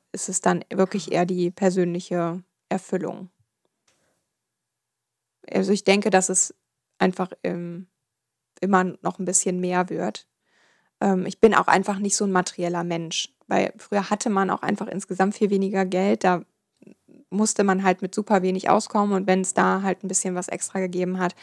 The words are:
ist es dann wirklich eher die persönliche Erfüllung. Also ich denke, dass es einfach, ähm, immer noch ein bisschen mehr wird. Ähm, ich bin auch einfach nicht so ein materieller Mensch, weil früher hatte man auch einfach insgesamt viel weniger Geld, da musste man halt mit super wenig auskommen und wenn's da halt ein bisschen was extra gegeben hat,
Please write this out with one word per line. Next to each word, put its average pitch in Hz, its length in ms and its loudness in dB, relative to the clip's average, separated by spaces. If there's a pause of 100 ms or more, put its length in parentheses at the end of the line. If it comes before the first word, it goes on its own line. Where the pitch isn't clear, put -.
(120)
ist - 160 -10
es 185 140 -4
dann 180 320 0
wirklich 185 400 -2
eher 175 120 2
die 180 260 0
persönliche 175 920 -2 (240)
Erfüllung. - 600 -6 (2250)
Also 190 220 0
ich 202 120 0
denke, 202 260 2
dass 190 200 2
es - 240 -2 (460)
einfach, 185 320 -2 (120)
ähm, 175 440 -8 (720)
immer 185 240 4 (180)
noch 170 160 -6
ein 190 80 -6
bisschen 180 340 0
mehr 180 300 0
wird. - 380 -6 (720)
Ähm, 190 260 2
ich - 140 -8
bin 214 160 8
auch - 120 4
einfach 196 320 2
nicht 202 160 -2
so 208 100 0
ein 196 60 0
materieller 175 520 -2
Mensch, 170 500 -6 (140)
weil - 300 0
früher 202 340 -4
hatte 214 180 -2
man 190 220 2
auch - 100 -4
einfach 208 260 -4
insgesamt 196 480 -2
viel 202 140 0
weniger 190 360 0
Geld, 190 380 0
da 180 200 2 (880)
musste 214 320 2
man 190 200 2
halt 185 200 2
mit 185 100 -6
super 208 300 2
wenig 185 260 0
auskommen 208 460 2
und 190 120 -2
wenn's 185 260 2
da 185 280 2
halt 196 220 -2
ein 196 60 -4
bisschen 185 260 -2
was 180 120 -6
extra - 320 -6
gegeben 180 400 -2
hat, 180 240 -2